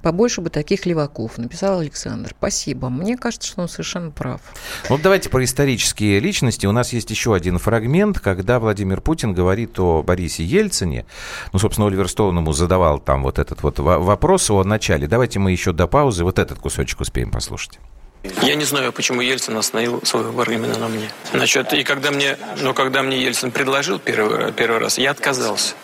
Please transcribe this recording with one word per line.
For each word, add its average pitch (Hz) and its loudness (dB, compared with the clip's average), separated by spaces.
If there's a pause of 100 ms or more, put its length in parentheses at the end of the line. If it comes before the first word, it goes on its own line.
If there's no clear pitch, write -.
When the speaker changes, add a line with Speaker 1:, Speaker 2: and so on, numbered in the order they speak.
Speaker 1:
Побольше 202 2
бы 165 -4
таких 151 -2
леваков, 147 -2
написал 180 -2
Александр. 110 -8
Спасибо. 131 -4
Мне 185 -2
кажется, - -6
что - -8
он 175 -4
совершенно 170 -8
прав. - -8 (480)
Speaker 2:
Вот 147 2
давайте 190 4
про 131 2
исторические 107 2
личности. 143 0
У 101 4
нас 120 0
есть 110 -4
ещё 110 2
один 90 2
фрагмент, 151 2
когда 98 0
Владимир 98 0
Путин 120 0
говорит 95 0
о 82 4
Борисе 90 -2
Ельцине. 92 0 (480)
Ну, - 2
собственно, 104 2
Оливер 95 2
Стоун 92 2
ему 80 2
задавал 82 4
там 67 0
вот 67 -2
этот - -4
вот 69 0
во-, 78 4
вопрос 104 4
о 95 4
начале. 95 0
Давайте 113 2
мы 95 4
ещё 87 0
до 85 2
паузы 123 2
вот 92 2
этот - 0
кусочек - -4
успеем 57 -4
послушать. - -6 (640)
Speaker 3:
Я 139 2
не 151 -2
знаю, 131 0
почему 123 -2
Ельцин 123 -2
остановил 113 -2
свой 113 0
выбор 117 -2
именно 113 -2
на 113 -4
мне. 107 -4 (240)
Значит, 131 0
и 147 2
когда 143 0
мне, 139 0 (240)
ну, 131 0
когда 135 2
мне 135 0
Ельцин 123 -2
предложил 139 0
первый, 107 0
первый 113 0
раз, 107 0
я 135 2
отказался. 123 -2 (120)